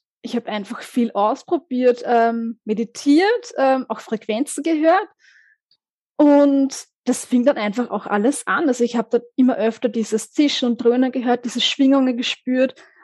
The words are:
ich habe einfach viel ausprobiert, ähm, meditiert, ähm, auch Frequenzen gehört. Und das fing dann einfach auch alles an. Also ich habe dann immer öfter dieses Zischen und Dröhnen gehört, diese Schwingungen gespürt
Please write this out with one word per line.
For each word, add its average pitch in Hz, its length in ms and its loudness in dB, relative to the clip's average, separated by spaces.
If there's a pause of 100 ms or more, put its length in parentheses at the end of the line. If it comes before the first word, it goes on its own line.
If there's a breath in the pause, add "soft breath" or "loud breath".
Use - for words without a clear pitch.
(220)
ich 233 140 -10
habe 233 140 -6
einfach 214 320 -8
viel 233 300 -2
ausprobiert, 247 920 0
ähm, 233 600 0
meditiert, 285 920 0
ähm, 262 320 2
auch 220 100 -6
Frequenzen 226 640 -6
gehört. 330 440 2 (1080 soft breath)
Und 285 680 4 (200)
das - 200 -2
fing 247 200 0
dann 277 120 2
einfach 220 320 -4
auch 196 160 -6
alles 208 420 -2
an. 190 200 0
Also 247 160 0
ich 233 140 -2
habe 226 140 -4
dann 240 100 0 (140)
immer 254 200 2
öfter 220 320 -2
dieses 220 440 -4
Zischen 285 380 0
und 233 140 -4
Dröhnen 247 280 2
gehört, 240 340 -4
diese 233 160 -4
Schwingungen 269 560 2
gespürt 254 580 -2 (280 soft breath)